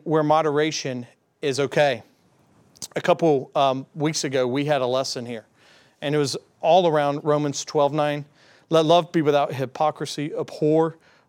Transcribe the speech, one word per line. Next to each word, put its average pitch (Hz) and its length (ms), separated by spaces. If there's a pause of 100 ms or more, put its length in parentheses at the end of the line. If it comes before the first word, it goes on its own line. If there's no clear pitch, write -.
where 151 220
moderation 151 840 (340)
is 139 200
okay. 139 420 (920)
A 151 40
couple, 165 540
um, 135 400
weeks 156 300
ago, 131 240
we 139 160
had 143 180
a 127 40
lesson 131 380
here, 117 220 (560)
and 147 140
it - 20
was 139 180 (240)
all 170 280
around 147 340
Romans 147 420
twelve 143 280
nine. 147 320 (440)
"Let 160 160
love 165 280
be 165 100
without 143 320
hypocrisy, 147 800
abhor 156 600 (320)